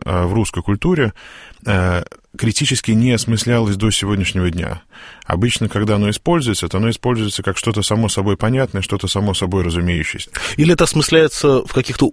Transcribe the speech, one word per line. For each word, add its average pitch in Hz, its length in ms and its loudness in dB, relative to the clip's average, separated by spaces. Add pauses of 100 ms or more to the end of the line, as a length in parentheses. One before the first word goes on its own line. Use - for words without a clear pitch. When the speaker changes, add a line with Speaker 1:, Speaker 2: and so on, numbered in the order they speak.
Speaker 1:
а, 90 220 0
в 90 80 0
русской 101 280 -2
культуре, 123 520 0 (520)
а, 92 380 2 (340)
критически 117 540 0
не 117 180 4
осмыслялось 113 640 0
до 104 160 0
сегодняшнего 95 600 0
дня. - 320 -6 (420)
Обычно, 110 440 0
когда 104 280 0
оно 104 140 2
используется, 120 580 0
то 92 100 -2
оно 113 120 2
используется 110 520 -2
как 95 160 -4
что-то 107 240 -2
само 107 260 0
собой 98 280 0
понятное, 117 460 0
что-то 95 260 -4
само 98 260 0
собой 92 300 0
разумеющееся. 85 640 -2 (260)
Speaker 2:
Или 160 180 4
это 170 100 2
осмысляется 151 800 2
в - 60 -8
каких-то 123 400 0